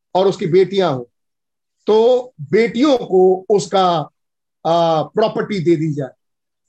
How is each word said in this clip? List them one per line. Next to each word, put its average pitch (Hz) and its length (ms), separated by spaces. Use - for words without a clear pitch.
और 190 120
उसकी 190 180
बेटियां 185 480
हो, 123 140
तो 233 540
बेटियों 233 560
को 185 520
उसका, 185 600
आ, 165 360
प्रॉपर्टी 214 580
दे 170 160
दी 156 180
जाए। 139 160